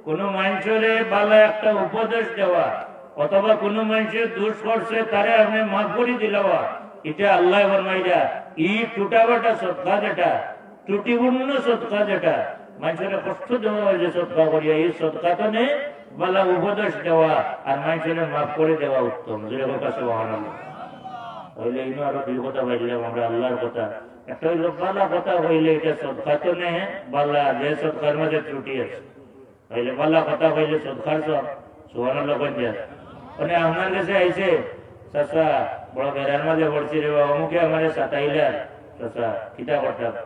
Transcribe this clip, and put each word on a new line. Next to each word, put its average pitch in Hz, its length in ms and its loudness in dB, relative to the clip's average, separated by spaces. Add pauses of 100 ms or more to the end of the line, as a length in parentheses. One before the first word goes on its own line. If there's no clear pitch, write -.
কোনো 180 260 -4
মানুষের 214 800 0
বালা 208 240 4
একটা 214 380 6
উপদেশ 214 520 0 (100)
দেওয়া, 180 500 2 (300)
অথবা 196 400 4
কোনো 208 280 0
মানুষের 220 440 0 (120)
দোষ 214 140 0 (100)
করছে, 226 400 0
তারে 208 300 2
আপনি 220 280 6
মাফ 202 360 -2
করে 240 160 2
দিলাওয়া, 202 500 2 (400)
এটা 185 320 2
আল্লাহ 190 340 6
ফরমাইলা, 185 720 2 (160)
ই 202 280 2 (100)
টুটাবাটা 226 600 4
সদকা 180 400 -2
যেটা, 190 580 0 (320)
ত্রুটিপূর্ণ 247 720 2
সদকা 220 480 0
যেটা, 180 500 0 (240)
মানুষের 175 380 -4
কষ্ট 185 360 -4
দেওয়া 214 300 0
হয় 190 140 4
যে 170 140 0
সদকা 165 340 2
করিয়া, 156 300 2
এই 160 160 2
সদকা 160 440 0
তো 208 80 -4
নেই, 220 240 2 (440)
বালা 185 320 0
উপদেশ 185 500 0 (100)
দেওয়া 165 400 4 (220)
আর 120 120 0
মানুষের 160 380 -2
মাফ 151 420 -2
করে 160 180 4
দেওয়া 135 240 0
উত্তম। 110 480 -4
জোরে 131 160 -4
হোক 131 360 -2
সুবহানাল্লাহ। - 1600 -8
হইলে 123 200 -2
ইনো 131 200 -6
আরো 139 220 -2
দুই 127 260 -4
কথা 127 100 -4
বললাম 120 420 -2
আমরা 117 220 -2
আল্লাহর 120 300 0
কথা। 113 360 -4 (360)
একটা 160 220 -4
হইল 170 180 0
বালা 185 440 0
কথা 175 360 0
হইলে 160 260 4
এটা 156 280 0
সদকা 139 340 -2
তো 175 180 0
নেই, 175 280 -2 (260)
বালা 143 460 2
যে 143 220 0
সদকার 151 420 0
মাঝে 156 240 0
ত্রুটি 139 400 -6
আছে। - 360 -10 (560)
হইলে 120 180 -2
বালা 156 300 2
কথা 156 280 2
হইলে 156 300 2
সদকার 143 460 -4
সব, 151 180 0 (500)
সুবহানাল্লাহ 139 440 -2
কইন 143 160 -2
দিয়া। 120 200 -2 (680)
মানে 160 160 0
আমার 170 380 0
কাছে 196 240 0
আইছে, 180 400 2 (560)
"চাচা, 147 540 2 (280)
বড় 139 160 -2
বেড়ার 143 340 -2
মাঝে 160 240 2
পড়ছি 147 320 -2
রে 147 100 0
বাবা, 143 140 4
অমুকে 156 340 0
আমারে 160 300 2
সাতাইলে 143 560 0
আর, 131 80 0 (460)
চাচা, 117 580 -6
কিতা 123 200 -2
করতাম?" 117 340 -2 (140)